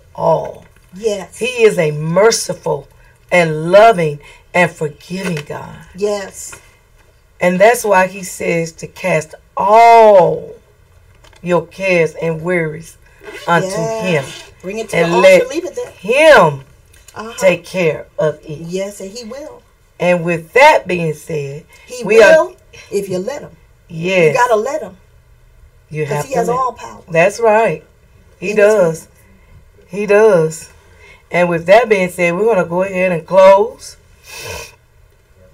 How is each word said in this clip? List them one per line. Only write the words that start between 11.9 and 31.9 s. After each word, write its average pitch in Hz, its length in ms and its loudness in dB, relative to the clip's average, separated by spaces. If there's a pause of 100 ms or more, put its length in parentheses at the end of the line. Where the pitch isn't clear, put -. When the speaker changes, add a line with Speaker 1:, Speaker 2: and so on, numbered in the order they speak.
Speaker 1:
and 160 200 -6
worries 165 540 -6 (500)
unto 170 220 0
Speaker 2:
Yeah. 220 360 -6
Speaker 1:
him. 156 220 -2 (360)
Speaker 2:
Bring 196 180 -10
it 220 120 -12
to - 60 -8
Speaker 1:
And 170 140 0
Speaker 2:
the 175 60 -2
altar, 185 120 4
Speaker 1:
let 254 200 4
Speaker 2:
leave 330 160 -8
it - 100 -14
there. 494 160 -10
Speaker 1:
him 214 720 4 (500)
Speaker 2:
Uh-huh. 226 240 -16
Speaker 1:
take 175 280 0
care 165 400 -4 (120)
of 151 260 -2
it. 156 160 -16
Speaker 2:
Yes, 190 420 -10
and 190 100 -16
he 233 140 -18
will. 262 360 -18 (380)
Speaker 1:
And 175 240 0
with 165 300 -6
that 294 340 4
being 170 260 -4
said, 147 520 -12 (200)
Speaker 2:
He 247 200 -18
Speaker 1:
we 220 180 4
are 202 80 8 (140)
Speaker 2:
will - 100 -14 (340)
if 185 200 -6
you 185 100 -6
let 240 220 -10
him. - 160 -20 (320)
Speaker 1:
Yes. 170 440 0
Speaker 2:
You - 60 -2
gotta 247 160 2
let 262 260 -4
him. 196 160 -16 (920)
Speaker 1:
You 156 160 -6
Speaker 2:
'Cause 143 100 -4
Speaker 1:
have 147 100 -4
Speaker 2:
he - 80 -14
Speaker 1:
to 170 60 -2
Speaker 2:
has - 80 -2
Speaker 1:
let 240 100 -2
Speaker 2:
all 254 160 -2
power. - 280 -20 (100)
Speaker 1:
That's 175 300 2
right. 214 420 0 (560)
He - 120 -8
Speaker 2:
In - 60 -2
his 202 80 6
Speaker 1:
does. 185 340 2
Speaker 2:
hand. - 80 -20 (800)
Speaker 1:
He 202 180 -8
does. 196 640 2 (600)
And 175 200 0
with 170 160 -4
that 220 240 4
being 185 200 0